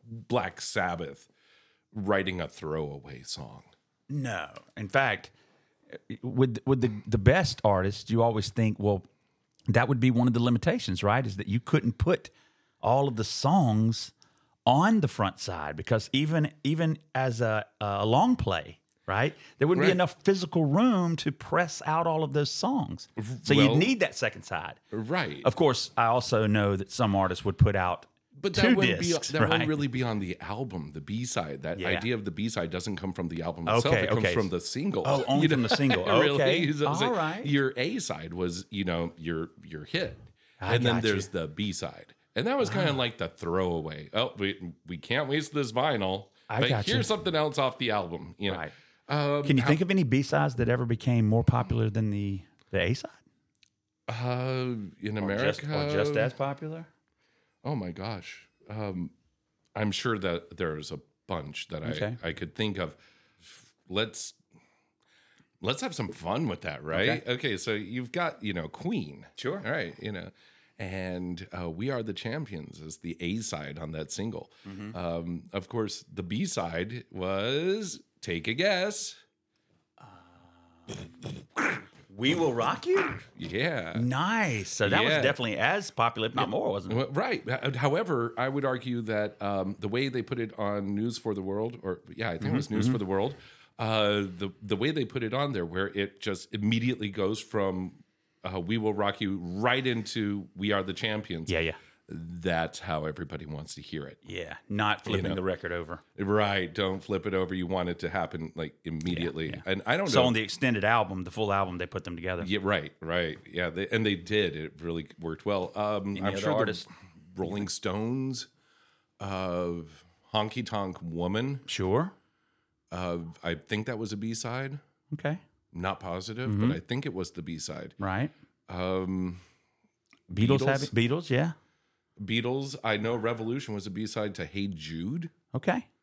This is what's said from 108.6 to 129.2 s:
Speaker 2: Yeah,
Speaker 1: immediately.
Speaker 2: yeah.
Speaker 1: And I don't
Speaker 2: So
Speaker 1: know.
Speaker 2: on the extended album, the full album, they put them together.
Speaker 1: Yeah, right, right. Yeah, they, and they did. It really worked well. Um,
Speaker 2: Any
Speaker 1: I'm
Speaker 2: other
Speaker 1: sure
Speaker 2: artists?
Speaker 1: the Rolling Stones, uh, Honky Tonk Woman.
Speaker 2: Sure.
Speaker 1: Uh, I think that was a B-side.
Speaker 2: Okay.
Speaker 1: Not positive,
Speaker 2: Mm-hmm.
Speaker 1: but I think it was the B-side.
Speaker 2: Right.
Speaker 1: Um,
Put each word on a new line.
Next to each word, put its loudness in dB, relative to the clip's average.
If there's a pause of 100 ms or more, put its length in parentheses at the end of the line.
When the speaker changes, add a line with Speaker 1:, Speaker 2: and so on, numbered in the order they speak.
Speaker 2:
Yeah, -4
Speaker 1:
immediately. -2
Speaker 2:
yeah. -8
Speaker 1:
And 0
I 2
don't -2
Speaker 2:
So 4
Speaker 1:
know. 6
Speaker 2:
on 2
the 2
extended 0
album, 2
the -12
full -2
album, 0
they -4
put -8
them -8
together. -4
Speaker 1:
Yeah, 2
right, 0
right. -2 (140)
Yeah, -2
they, -4
and 2
they 4
did. 0
It -10
really -4 (120)
worked -8
well. -2
Um, -2
Speaker 2:
Any -6
Speaker 1:
I'm -2
Speaker 2:
other -2
Speaker 1:
sure 0
Speaker 2:
artists? 0
Speaker 1:
the -16
Rolling -4
Stones, -4 (720)
uh, -2 (640)
Honky 0
Tonk -4
Woman. -2
Speaker 2:
Sure. 0 (760)
Speaker 1:
Uh, -4 (260)
I -2
think -6
that -4
was -6
a -6
B-side. -6 (360)
Speaker 2:
Okay. -4 (340)
Speaker 1:
Not -4
positive, -6
Speaker 2:
Mm-hmm. 4
Speaker 1:
but 0
I -6
think -4
it -6
was -4
the -10
B-side. -10
Speaker 2:
Right. -2 (380)
Speaker 1:
Um, -2 (920)